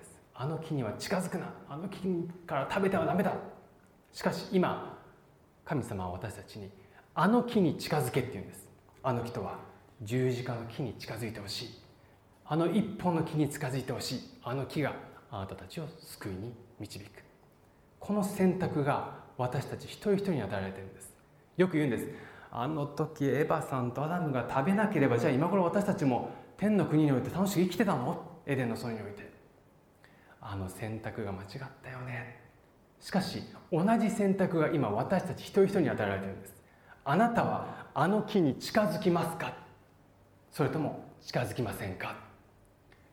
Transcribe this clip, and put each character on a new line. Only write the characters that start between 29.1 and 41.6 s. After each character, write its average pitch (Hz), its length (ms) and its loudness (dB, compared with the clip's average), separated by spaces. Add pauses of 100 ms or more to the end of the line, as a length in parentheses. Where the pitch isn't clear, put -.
て。 - 180 -12 (1080)
あ 101 160 -8
の 92 140 -4
選 110 320 -6
択 110 240 -6
が 98 80 -4
間 95 80 -8
違 101 40 -10
っ - 20 -14 (360)
た 127 60 -14
よ 127 120 -12
ね。」 120 400 -10 (600)
し - 100 -12
か 196 100 4
し、 - 220 -4 (280)
同 165 120 2 (160)
じ 208 100 4
選 196 260 4
択 175 240 2
が 151 100 4
今 135 200 2
私 143 340 2
た - 100 -4
ち - 80 -10
一 - 80 -12
人 196 160 8
一 185 60 2
人 - 100 2
に 135 80 4
与 110 140 0
え 104 40 2
ら 98 80 2
れ 95 40 -2
て 98 60 -4
い 98 40 -4
る 95 60 -8
ん - 60 -12
で - 60 -16
す。 - 80 -20 (480)
あ 143 120 2
な 226 140 6
た 226 140 2
は - 500 -4
あ 143 140 4
の 208 140 4
木 - 200 2
に 139 140 4
近 - 280 0
づ 165 180 0
き 185 100 4
ま 170 180 2
す - 80 -6
か？ - 160 -6 (960)
そ - 120 -2
れ 131 60 2
と 160 100 -2
も - 240 -4 (180)
近 - 200 -4
づ 104 120 -4
き - 80 -4